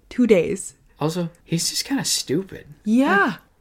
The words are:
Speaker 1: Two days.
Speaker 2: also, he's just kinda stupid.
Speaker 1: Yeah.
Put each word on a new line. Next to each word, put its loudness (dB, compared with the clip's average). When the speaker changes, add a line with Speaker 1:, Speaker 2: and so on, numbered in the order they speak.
Speaker 1:
Two 2
days. 2
Speaker 2:
also, -2
he's -2
just -4
kinda -2
stupid. -4
Speaker 1:
Yeah. 2